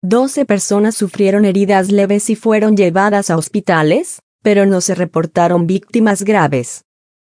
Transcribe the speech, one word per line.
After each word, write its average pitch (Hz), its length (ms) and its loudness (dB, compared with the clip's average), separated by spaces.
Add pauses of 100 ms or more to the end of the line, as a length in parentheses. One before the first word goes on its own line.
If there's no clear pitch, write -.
Doce 254 440 -2
personas 208 500 0
sufrieron 202 480 0
heridas 196 480 2
leves 202 380 0
y 214 80 0
fueron 214 400 2
llevadas 196 520 0
a 165 60 0
hospitales, 170 880 -2 (200)
pero 202 240 2
no 196 140 2
se 180 160 -2
reportaron 175 720 0
víctimas 202 560 -2
graves. 151 600 -2 (420)